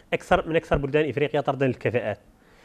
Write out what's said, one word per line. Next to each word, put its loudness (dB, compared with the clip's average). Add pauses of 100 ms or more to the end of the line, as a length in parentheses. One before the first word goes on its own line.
(120)
أكثر 0
من 2
أكثر 0
بلدان 0
إفريقيا 0
طردا 0
للكفاءات. -2 (460)